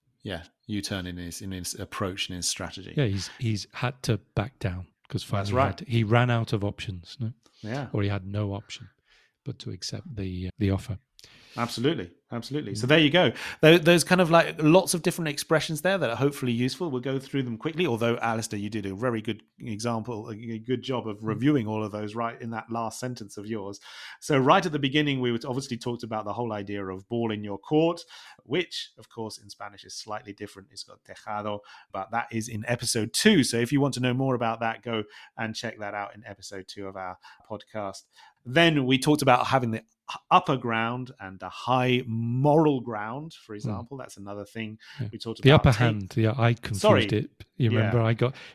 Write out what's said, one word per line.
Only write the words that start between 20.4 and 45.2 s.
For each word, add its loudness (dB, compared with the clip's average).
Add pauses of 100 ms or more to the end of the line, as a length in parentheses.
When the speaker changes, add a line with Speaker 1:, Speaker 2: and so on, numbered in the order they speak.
Speaker 1:
good -4
job -4
of -8
Speaker 2:
Mm. -10
Speaker 1:
reviewing 2
all -2
of -6
those -8
right -6
in -10
that -8
last -6
sentence -10
of -10
yours. -8 (400)
So 2
right 6
at -4
the 0
beginning, 0
we 0
were 0
t-, -12
obviously -6
talked -6
about -6
the -4
whole -6
idea -6
of -10
ball -2
in -6
your -8
court, 2 (440)
which, -6
of -20
course, -10
in -20
Spanish -16
is -18
slightly -10
different. -14
It's -14
got -20
tejado, -8 (340)
but -8
that -4
is -4
in -8
episode -2
two. 6
So -2
if -2
you 4
want 0
to -6
know 0
more 0
about -2
that, -4
go -2 (320)
and -6
check -8
that -8
out -8
in -20
episode -14
two -12
of -12
our -10 (320)
podcast. -10 (420)
Then 4
we 4
talked 2
about 6
having 0
the -4 (320)
h-, -12 (160)
upper 4
ground -4
and -14
the -10
high 2
moral 4
ground, -8
for -18
Speaker 2:
Mm. -10
Speaker 1:
example. -8
That's -14
another -12
thing -10 (200)
Speaker 2:
Yeah. -6
Speaker 1:
we -12
talked -10